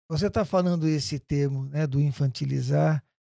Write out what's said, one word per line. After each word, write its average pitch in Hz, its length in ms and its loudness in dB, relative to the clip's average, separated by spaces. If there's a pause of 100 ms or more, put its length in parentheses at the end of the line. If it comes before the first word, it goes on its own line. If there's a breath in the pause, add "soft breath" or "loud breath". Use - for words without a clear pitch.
você 165 200 0
tá 208 160 0
falando 175 420 0
esse 151 320 -2
termo, 139 460 -2
né, 147 200 -2
do 139 140 0
infantilizar, 143 1040 0 (240)